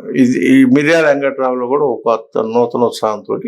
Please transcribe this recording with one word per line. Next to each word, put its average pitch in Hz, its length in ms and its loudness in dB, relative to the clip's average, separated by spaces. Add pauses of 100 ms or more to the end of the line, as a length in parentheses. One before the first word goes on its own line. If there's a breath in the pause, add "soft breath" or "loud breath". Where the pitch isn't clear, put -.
(160)
ఇది, 127 300 2
ఈ 131 180 6
మిర్యాల 147 420 2
వెంకట్రావులో 135 600 -2
కూడా 143 180 -2
ఒక 123 200 -2
కొత్త 113 340 -2
నూతన 117 400 -2
ఉత్సాహంతో 110 680 -4